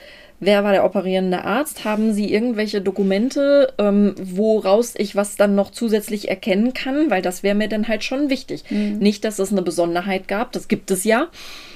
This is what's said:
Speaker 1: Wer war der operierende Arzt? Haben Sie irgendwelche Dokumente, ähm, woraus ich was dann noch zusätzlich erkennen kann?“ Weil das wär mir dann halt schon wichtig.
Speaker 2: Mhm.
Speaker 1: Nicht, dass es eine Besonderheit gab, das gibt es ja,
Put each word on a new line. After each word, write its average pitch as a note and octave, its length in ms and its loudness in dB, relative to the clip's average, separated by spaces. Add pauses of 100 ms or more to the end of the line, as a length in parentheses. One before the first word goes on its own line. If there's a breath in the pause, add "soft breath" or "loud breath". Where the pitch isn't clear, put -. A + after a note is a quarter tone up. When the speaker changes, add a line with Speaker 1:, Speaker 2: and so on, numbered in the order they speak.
(420 loud breath)
Speaker 1:
Wer G3+ 220 4
war G#3 80 2
der F3+ 140 4
operierende F#3 580 0
Arzt? B3+ 400 -4
Haben G#3+ 300 0
Sie G#3 180 -2
irgendwelche G#3+ 480 -2
Dokumente, A#3+ 960 2
ähm, G3+ 420 4
woraus G3+ 800 2
ich G3+ 180 -4
was G3+ 220 -2
dann G3+ 180 4
noch G3 160 0
zusätzlich G#3+ 600 -2
erkennen G#3 420 0
kann?“ C#4 380 -2
Weil F#3+ 100 2
das F#3 220 -4
wär G3+ 120 0
mir G#3 140 0
dann G#3+ 200 -2
halt G#3+ 160 -2
schon C4+ 260 -2
wichtig. D3+ 400 -6
Speaker 2:
Mhm. G#3 300 -2
Speaker 1:
Nicht, G#3 260 2
dass G#3+ 120 -4
es G3 140 -2
eine G3 80 2
Besonderheit F3 680 -2
gab, G#3+ 240 -4
das F#3 140 -8
gibt - 240 -2
es F#3+ 140 -2
ja, A3+ 240 2 (480 loud breath)